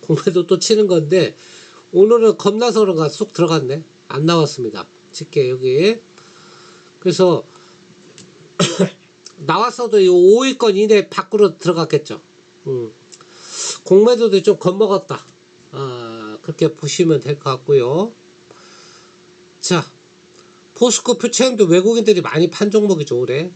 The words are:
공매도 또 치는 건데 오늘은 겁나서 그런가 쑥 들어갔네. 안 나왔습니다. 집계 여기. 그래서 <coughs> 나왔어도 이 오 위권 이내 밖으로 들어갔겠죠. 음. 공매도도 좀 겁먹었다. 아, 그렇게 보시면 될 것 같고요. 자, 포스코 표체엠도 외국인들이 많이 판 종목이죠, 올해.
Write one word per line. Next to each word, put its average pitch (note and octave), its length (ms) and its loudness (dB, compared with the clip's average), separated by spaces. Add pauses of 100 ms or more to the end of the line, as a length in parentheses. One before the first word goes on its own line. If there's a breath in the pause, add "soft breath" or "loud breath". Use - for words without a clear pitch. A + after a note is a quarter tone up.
공매도 E3+ 460 -2
또 F3+ 120 0
치는 G#3+ 280 0
건데 D#3+ 480 0 (580 loud breath)
오늘은 G#3+ 440 4
겁나서 A3 440 0
그런가 E3 260 0
쑥 G#3 260 -8
들어갔네. D#3 500 -2 (260)
안 C#3 160 -4
나왔습니다. C#3+ 600 -2 (280)
집계 D3 360 -4
여기. C3 500 0 (1000 loud breath)
그래서 F3+ 440 0 (1120 soft breath)
<coughs> - 800 -6
나왔어도 G#3 640 -2
이 F#3 80 6
오 F#3 340 6
위권 B3+ 320 0
이내 G#3 340 2
밖으로 G3+ 480 -2
들어갔겠죠. D#3 640 -4 (480)
음. A#2+ 240 -8 (960 loud breath)
공매도도 G#3+ 580 4
좀 G3+ 160 2
겁먹었다. F#3+ 640 -2 (480)
아, A2+ 680 -12
그렇게 D#3 320 -2
보시면 D#3 480 -2
될 C#3+ 180 -6
것 - 120 -6
같고요. C#3 600 0 (1500 loud breath)
자, - 280 -2 (840 soft breath)
포스코 A#3+ 420 0
표체엠도 A#3+ 480 0
외국인들이 F#3+ 560 2
많이 D#3 280 -2
판 G#3 200 -4
종목이죠, F#3+ 480 0
올해. C3 380 -4